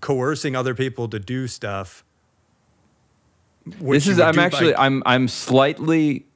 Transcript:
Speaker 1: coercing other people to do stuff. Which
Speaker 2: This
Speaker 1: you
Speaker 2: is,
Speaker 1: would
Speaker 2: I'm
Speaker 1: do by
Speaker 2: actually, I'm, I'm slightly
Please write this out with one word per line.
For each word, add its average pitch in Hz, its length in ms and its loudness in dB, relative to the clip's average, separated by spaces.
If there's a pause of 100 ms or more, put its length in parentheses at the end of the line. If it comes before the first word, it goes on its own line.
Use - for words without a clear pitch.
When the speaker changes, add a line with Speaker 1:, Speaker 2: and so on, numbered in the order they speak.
Speaker 1:
coercing 135 540 -2
other 127 180 -2
people 120 360 -6
to 107 100 -8
do 127 280 -8
stuff. 98 560 -10 (1800)
Which 135 180 0
Speaker 2:
This 143 100 2
Speaker 1:
you 202 60 2
Speaker 2:
is, 175 40 4
Speaker 1:
would 170 100 6
Speaker 2:
I'm 160 60 4
Speaker 1:
do 170 60 4
by 175 60 4
Speaker 2:
actually, 170 300 2
I'm, 135 300 2
I'm 127 220 2
slightly 151 1000 0 (100)